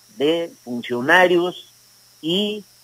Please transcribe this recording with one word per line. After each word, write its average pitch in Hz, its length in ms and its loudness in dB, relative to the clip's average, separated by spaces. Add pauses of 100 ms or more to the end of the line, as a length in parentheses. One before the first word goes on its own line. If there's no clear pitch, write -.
(180)
de 165 360 0 (100)
funcionarios 165 1080 0 (480)
y 208 420 -4 (200)